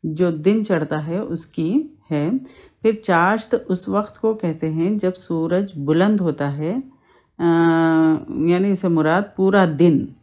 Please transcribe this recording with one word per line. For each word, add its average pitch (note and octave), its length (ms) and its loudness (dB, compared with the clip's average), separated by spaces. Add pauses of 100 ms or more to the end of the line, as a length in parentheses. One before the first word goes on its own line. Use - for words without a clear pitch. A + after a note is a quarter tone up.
जो E3 260 0
दिन F#3+ 320 0
चढ़ता D#3 340 -2
है E3 260 -6
उसकी E3+ 760 -4 (120)
है। D#3 260 -2 (460)
फिर A3 120 2
चाश्त G3 600 0
उस F#3 340 -6
वक्त G#3 280 -4
को A3 160 0
कहते E3 340 -4
हैं E3 300 -2
जब F#3 160 0
सूरज F3 640 -4
बुलंद F3 440 2
होता D3 280 -2
है, D#3+ 340 -4 (560)
अ, E3+ 60 -2 (1040)
यानी F#3+ 220 2
इसे F#3 160 -2
मुराद E3+ 500 0
पूरा F#3+ 280 4
दिन D#3 580 2